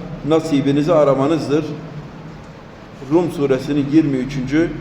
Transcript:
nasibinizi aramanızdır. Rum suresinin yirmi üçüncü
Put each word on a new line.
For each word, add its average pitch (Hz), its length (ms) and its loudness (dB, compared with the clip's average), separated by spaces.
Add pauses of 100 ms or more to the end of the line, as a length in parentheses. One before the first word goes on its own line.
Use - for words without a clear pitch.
(280)
nasibinizi 147 640 2
aramanızdır. 143 720 2 (1500)
Rum 165 200 2
suresinin 139 600 0
yirmi 147 260 4
üçüncü 131 520 -2 (120)